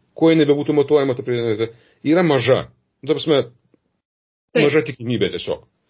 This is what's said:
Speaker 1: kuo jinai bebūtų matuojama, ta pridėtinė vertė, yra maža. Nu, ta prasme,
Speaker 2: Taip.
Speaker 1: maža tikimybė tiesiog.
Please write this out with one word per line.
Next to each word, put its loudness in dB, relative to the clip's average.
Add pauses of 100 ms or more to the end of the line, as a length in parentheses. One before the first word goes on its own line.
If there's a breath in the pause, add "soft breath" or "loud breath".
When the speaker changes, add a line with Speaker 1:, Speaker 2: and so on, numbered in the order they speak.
(160)
Speaker 1:
kuo 4
jinai 4
bebūtų 0
matuojama, 2
ta -10
pridėtinė -2
vertė, -4 (360 soft breath)
yra 2
maža. 2 (420)
Nu, -6
ta 0
prasme, 0 (1120)
Speaker 2:
Taip. 4
Speaker 1:
maža 2
tikimybė -4
tiesiog. -8 (260)